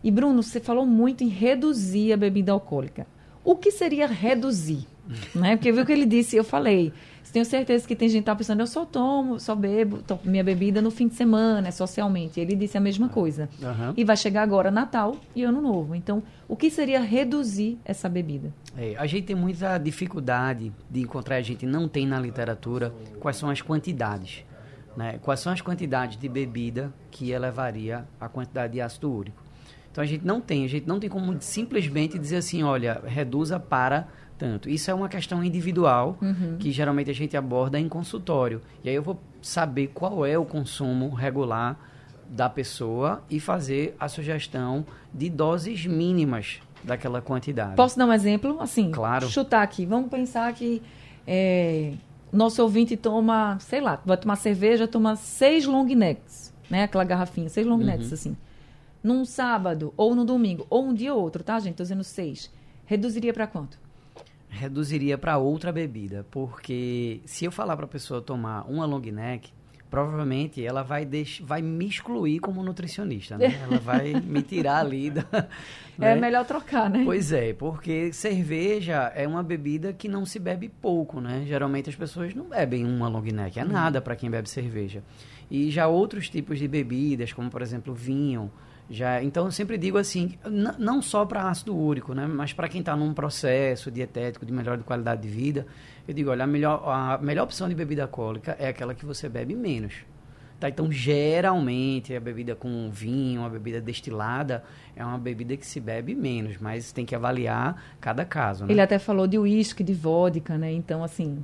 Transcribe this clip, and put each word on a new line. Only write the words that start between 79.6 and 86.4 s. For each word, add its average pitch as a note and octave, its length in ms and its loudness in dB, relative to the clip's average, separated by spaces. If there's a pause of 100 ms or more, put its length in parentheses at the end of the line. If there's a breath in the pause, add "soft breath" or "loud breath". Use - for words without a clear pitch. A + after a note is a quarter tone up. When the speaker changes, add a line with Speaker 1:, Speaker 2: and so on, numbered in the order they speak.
Speaker 2:
que - 140 -10
não G3 180 -2
se F#3 140 -10
bebe F3+ 300 -4
pouco, E3 500 -2
né? B2 260 -4
Geralmente C#3 440 -2
as C#3+ 60 -10
pessoas F3 380 -8
não D4 120 -8
bebem C#3 400 0
uma A#2+ 240 0
long A2 120 -4
neck, G#2+ 380 -4
é C3 60 -4
Speaker 1:
Hum. - 20 0
Speaker 2:
nada E3 340 2
pra A#2+ 140 -6
quem A#2 160 -6
bebe A2+ 180 -4
cerveja. G#2+ 540 -6 (480 loud breath)
E C#3+ 180 0
já D#3+ 180 2
outros F3+ 420 2
tipos D3 280 -4